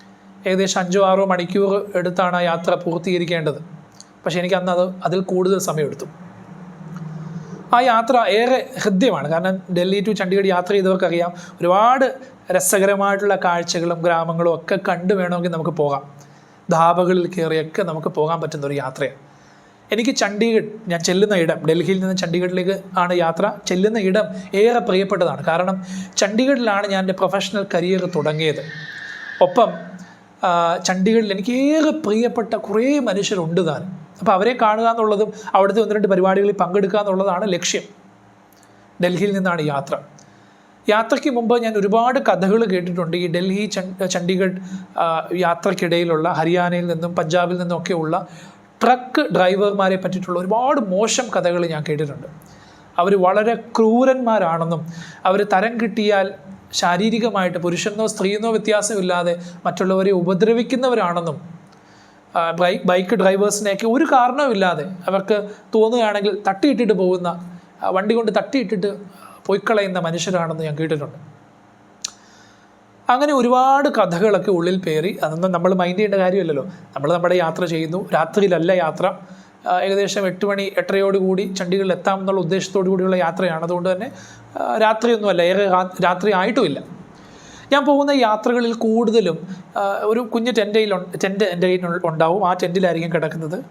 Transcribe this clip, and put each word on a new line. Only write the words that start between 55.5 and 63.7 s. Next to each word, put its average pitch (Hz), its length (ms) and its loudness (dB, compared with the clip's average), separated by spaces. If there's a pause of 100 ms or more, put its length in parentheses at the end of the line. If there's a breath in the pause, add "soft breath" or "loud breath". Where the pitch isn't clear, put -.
തരം 220 280 0
കിട്ടിയാൽ 208 520 0 (400)
ശാരീരികമായിട്ട് 196 840 0
പുരുഷനോ 202 500 -2
സ്ത്രീയെന്നോ 214 440 -2
വ്യത്യാസമില്ലാതെ 196 880 0 (240 loud breath)
മറ്റുള്ളവരെ 190 460 2
ഉപദ്രവിക്കുന്നവരാണെന്നും, 196 1300 0 (920 loud breath)
ആ, 165 160 0
ബൈ-, 180 340 2
ബൈക്ക് 185 300 2
ഡ്രൈവേഴ്സിനെയൊക്കെ 196 720 2